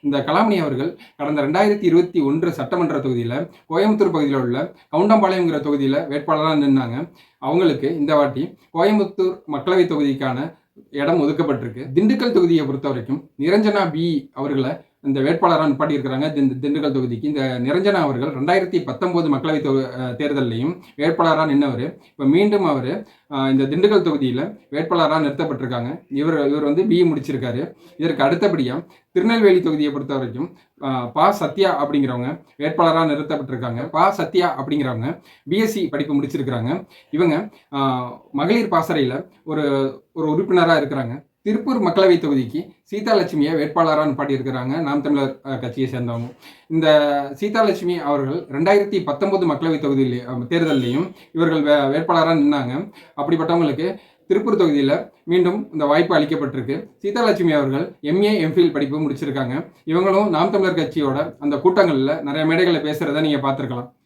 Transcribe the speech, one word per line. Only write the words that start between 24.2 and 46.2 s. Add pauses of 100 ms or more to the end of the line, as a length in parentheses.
வேட்பாளரா
நிறுத்தப்பட்டிருக்காங்க.
இவர்,
இவர்
வந்து
பி
இ
முடிச்சிருக்காரு. (220)
இதற்கு
அடுத்தபடியா (260)
திருநெல்வேலி
தொகுதியை
பொறுத்த
வரைக்கும், (260)
ஆ,
பா
சத்யா
அப்படிங்கிறவங்க (180)
வேட்பாளரா
நிறுத்தப்பட்டிருக்காங்க.
பா
சத்யா
அப்படிங்கிறவங்க (240)
பி
எஸ்
சி
படிப்பு
முடிச்சிருக்கிறாங்க. (240)
இவங்க, (240)
ஆ, (220)
மகளிர்
பாசறையில (160)
ஒரு, (500)
ஒரு
உறுப்பினரா
இருக்கிறாங்க. (160)
திருப்பூர்
மக்களவை
தொகுதிக்கு (260)
சீதாலட்சுமியை
வேட்பாளரா
நிப்பாட்டியிருக்கிறாங்க
நாம்
தமிழர்,
அ,
கட்சியை
சேர்ந்தவங்க. (320)